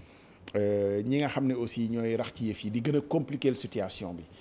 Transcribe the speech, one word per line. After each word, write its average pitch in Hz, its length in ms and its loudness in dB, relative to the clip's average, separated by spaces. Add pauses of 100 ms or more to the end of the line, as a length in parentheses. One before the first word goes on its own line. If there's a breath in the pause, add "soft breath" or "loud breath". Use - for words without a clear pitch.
(560 soft breath)
Euh, 101 460 2
ñi 135 160 2
nga 147 100 2
xam 139 180 0
ne 131 80 2
aussi 117 340 0
ñooy 113 280 0
rax 113 180 -2
ci 113 140 -2
yëf 104 160 -4
yi 107 60 -2
di 120 100 0
gën 147 160 2
a 143 60 4
compliquer 143 480 0
la 123 60 4
situation 95 560 -4
bi. 82 120 -10 (160 soft breath)